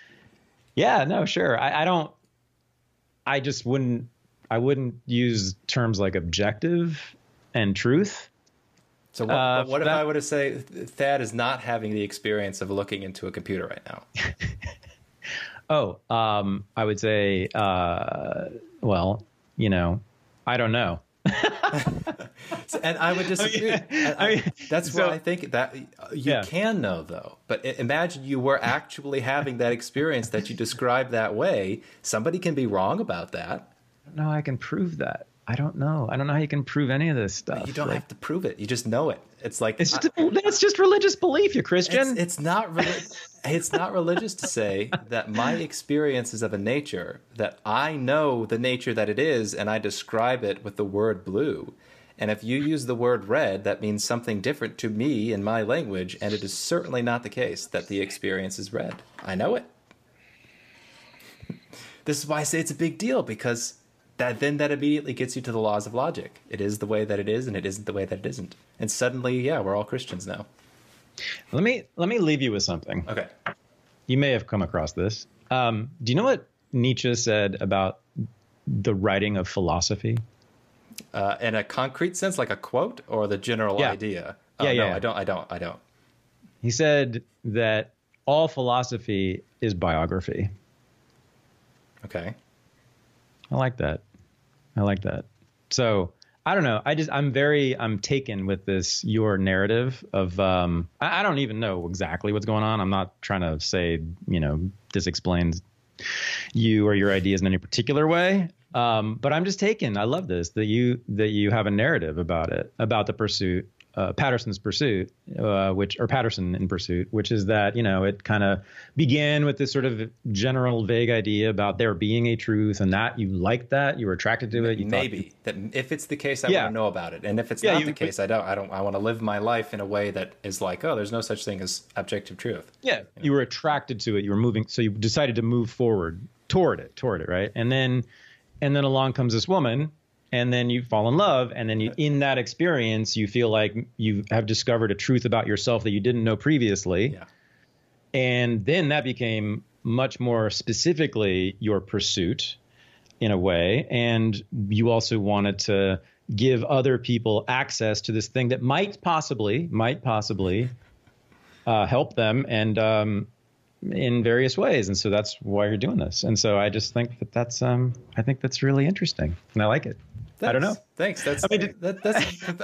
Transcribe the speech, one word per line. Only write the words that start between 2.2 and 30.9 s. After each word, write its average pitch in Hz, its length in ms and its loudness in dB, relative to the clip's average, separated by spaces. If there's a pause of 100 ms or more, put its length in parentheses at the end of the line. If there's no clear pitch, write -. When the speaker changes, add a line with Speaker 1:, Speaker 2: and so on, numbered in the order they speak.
Speaker 1:
I 139 160 2
just 135 240 -4
wouldn't, 120 420 0 (420)
I 113 100 2
wouldn't 131 360 0 (120)
use 117 480 2 (120)
terms 113 320 2
like 98 160 2
objective 107 840 0 (520)
and 101 220 2
truth. 151 540 2 (840)
Speaker 2:
So 117 120 -4
what, 117 80 2
Speaker 1:
Uh, 127 300 4
Speaker 2:
but 131 80 -6
what 147 100 2
if 156 40 2
Speaker 1:
that 156 120 4
Speaker 2:
I 151 60 2
were 151 100 0
to 147 80 2
say, 143 380 0
"Thad 139 640 -2
is 107 120 -6
not 120 280 0
having 110 320 -4
the 107 80 -2
experience 101 600 -2
of 95 80 -6
looking 98 320 -4
into 95 260 -10
a 92 40 -8
computer 90 340 -6
right - 220 -10
now"? - 160 -12 (120)
Speaker 1:
<laughs> - 180 -2 (1300)
Oh, 143 300 0 (140)
um, 104 540 0 (120)
I 113 80 2
would 107 140 0
say, 101 560 2
uh, - 920 0 (320)
well, 98 440 2 (320)
you 113 140 2
know, 90 280 2 (460)
I 123 120 0
don't 117 140 2
know. 101 280 0 (260)
<laughs> 190 60 2 (1400)
Speaker 2:
So, - 160 -6
and 160 140 0
I 165 160 2
would 180 140 -2
disagree. 214 440 0
Speaker 1:
I 170 60 2
mean, - 120 -4
Speaker 2:
And 294 300 0
I, 196 60 2
Speaker 1:
I 214 100 4
mean, - 80 0 (260)
Speaker 2:
that's 165 220 0
Speaker 1:
so 180 160 2
Speaker 2:
why 170 60 0
I 160 60 -4
think 175 320 -4
that, 123 240 0 (240)
uh, - 120 -16
you 147 220 -2
Speaker 1:
Yeah. 107 100 0
Speaker 2:
can 185 380 -2
know, 90 220 -2
though. 82 340 -14 (100)
But - 180 -4
i-, 131 120 -4
imagine 139 460 -2
you 135 160 -2
were 135 240 2
actually 139 580 -2
having 135 380 -2
that 120 120 2
experience 127 580 -2
that 101 200 -4
you 98 60 -8
described 123 560 0